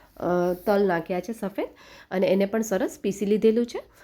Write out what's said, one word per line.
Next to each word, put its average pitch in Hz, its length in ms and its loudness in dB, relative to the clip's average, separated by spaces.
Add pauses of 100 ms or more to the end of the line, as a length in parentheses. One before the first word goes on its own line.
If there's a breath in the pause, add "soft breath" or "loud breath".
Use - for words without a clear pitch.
(160 soft breath)
અ, 180 360 -2 (140)
તલ 202 200 2
નાખ્યા 180 340 -2
છે 233 120 -10
સફેદ 226 360 -8 (420 loud breath)
અને 190 160 4
એને 196 200 4
પણ 220 160 -2
સરસ 220 400 -4
પીસી 196 240 -4
લીધેલું 220 400 2
છે. 381 160 -10 (220 soft breath)